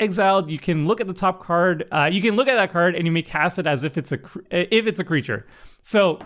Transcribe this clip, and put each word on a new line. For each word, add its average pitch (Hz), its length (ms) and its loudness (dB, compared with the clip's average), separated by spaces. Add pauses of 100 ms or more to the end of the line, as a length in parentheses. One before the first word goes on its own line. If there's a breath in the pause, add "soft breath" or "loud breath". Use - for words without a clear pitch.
exiled, 190 480 2
you 156 100 -6
can 156 280 0
look 226 140 0
at 208 80 -2
the 185 40 -8
top 185 320 -2
card. 175 480 0
Uh, 151 180 2
you 185 120 0
can 208 140 2
look 254 120 2
at 262 60 2
that 196 180 2
card 175 220 2
and 165 100 -2
you 165 80 0
may 165 100 0
cast 160 360 -2
it 165 80 -4
as 143 160 0
if 156 160 -4
it's 143 140 -6
a 131 60 -4
cr-, - 200 -18 (140)
if 220 340 2
it's 185 140 -2
a 180 40 -6
creature. 123 420 -4 (360 soft breath)
So 196 320 2 (100)